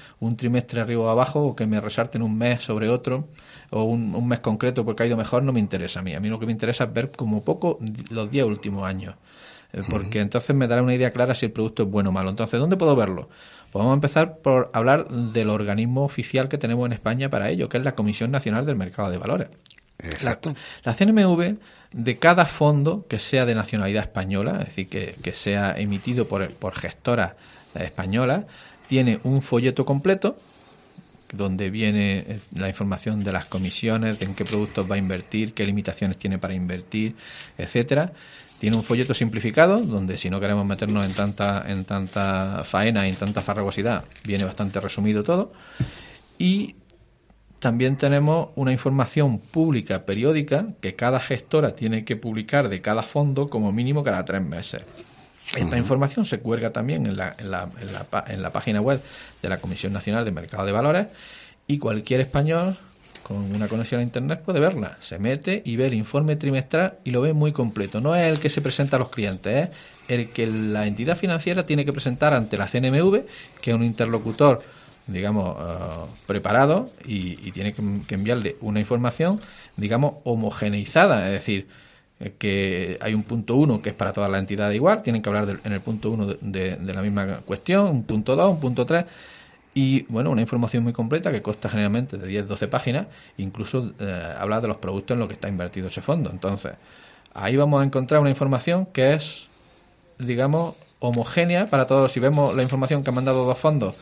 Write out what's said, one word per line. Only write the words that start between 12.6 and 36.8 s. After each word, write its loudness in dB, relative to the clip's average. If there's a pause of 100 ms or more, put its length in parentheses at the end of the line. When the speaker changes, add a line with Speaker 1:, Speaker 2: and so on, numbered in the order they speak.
Speaker 1:
¿dónde 4
puedo 6
verlo? 0 (440)
Pues -2
vamos 4
a 6
empezar 2
por 4
hablar 4
del 0
organismo 0
oficial -2
que -2
tenemos 0
en -2
España -2
para 0
ello, 0
que -2
es 0
la 0
Comisión 0
Nacional 0
del 0
Mercado -4
de -4
Valores. -2 (500)
Speaker 2:
Exacto. -4 (340)
Speaker 1:
La, 0
la -2
C 0
N 8
M 8
V, 4 (360)
de -2
cada 6
fondo 2
que -2
sea 0
de 2
nacionalidad 0
española, -2
es -6
decir, -8
que, -8
que -6
sea 0
emitido -2
por, -2
por -8
gestoras, -2 (420)
eh, -6
españolas, -2 (420)
tiene 2
un 2
folleto 2
completo 0 (960)
donde -2
viene, 2
eh, -8 (160)
la -2
información -2
de -2
las -4
comisiones, -2
de -2
en -4
qué -4
productos -2
va -2
a 0
invertir, -2
qué -2
limitaciones -2
tiene -2
para -4
invertir, -4 (420)